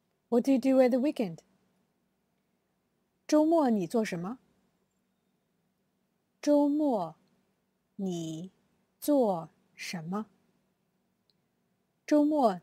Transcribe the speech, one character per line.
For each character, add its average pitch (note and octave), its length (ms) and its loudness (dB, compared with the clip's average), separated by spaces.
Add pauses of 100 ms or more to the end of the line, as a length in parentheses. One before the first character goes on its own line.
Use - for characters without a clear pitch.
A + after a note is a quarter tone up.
(300)
What A#3 140 2
do C4+ 80 2
you C4 60 4
do C4 220 2
at B3+ 100 6
the B3+ 80 0
weekend? A#3 400 -4 (1900)
周 D4+ 200 2
末 D#4 240 2
你 G3 160 0
做 A3 180 -2
什 F#3 140 -8
么？ F#3+ 200 -10 (2000)
周 D4 260 4
末 B3+ 480 -2 (800)
你 E3+ 540 -8 (480)
做 G#3 520 0 (240)
什 - 280 -12
么？ F#3+ 240 -8 (1800)
周 D4 200 4
末 C4 380 0